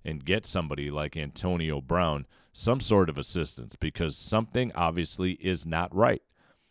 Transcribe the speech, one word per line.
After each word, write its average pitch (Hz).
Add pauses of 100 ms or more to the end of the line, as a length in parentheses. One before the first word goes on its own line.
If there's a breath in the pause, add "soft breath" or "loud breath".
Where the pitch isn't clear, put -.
and 76
get 95
somebody 73
like 73
Antonio 80
Brown 76 (260 soft breath)
some 127
sort 98
of 69
assistance, 71
because 78
something 113
obviously 85
is 90
not 82
right. 113 (500)